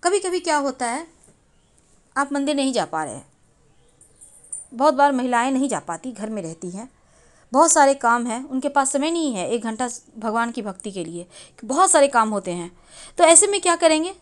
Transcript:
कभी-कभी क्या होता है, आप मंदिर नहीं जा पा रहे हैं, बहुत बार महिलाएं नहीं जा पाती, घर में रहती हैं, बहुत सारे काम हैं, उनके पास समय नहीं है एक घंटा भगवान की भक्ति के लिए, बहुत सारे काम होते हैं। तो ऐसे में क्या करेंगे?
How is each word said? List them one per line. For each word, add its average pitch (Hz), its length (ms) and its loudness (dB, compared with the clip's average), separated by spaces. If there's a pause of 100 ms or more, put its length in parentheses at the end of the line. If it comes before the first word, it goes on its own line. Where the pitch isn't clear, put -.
कभी-कभी 359 360 0
क्या 339 160 -2
होता 277 300 -4
है, 262 200 -6 (1080)
आप 277 160 -2
मंदिर 277 240 -2
नहीं 269 160 0
जा 208 120 0
पा 160 200 -6
रहे 120 100 -10
हैं, - 180 -18 (1400)
बहुत 269 200 2
बार 277 180 4
महिलाएं 247 380 0
नहीं 269 180 0
जा 208 100 -2
पाती, 170 340 -10
घर 214 180 -10
में 214 120 -8
रहती 165 280 -10
हैं, 208 240 -14 (580)
बहुत 320 200 4
सारे 277 220 6
काम 240 320 0
हैं, 247 180 -6
उनके 262 240 -4
पास 277 240 0
समय 285 180 -2
नहीं 320 240 -2
है 180 160 -4
एक 226 120 -2
घंटा 226 260 -6 (300)
भगवान 226 320 -2
की 233 120 -10
भक्ति 202 280 -10
के 190 140 -8
लिए, 170 220 -12 (380)
बहुत 294 260 2
सारे 294 180 6
काम 226 220 2
होते 190 200 -4
हैं। 175 280 -10 (400)
तो 359 60 6
ऐसे 339 220 8
में 403 140 0
क्या 339 160 2
करेंगे? 330 460 2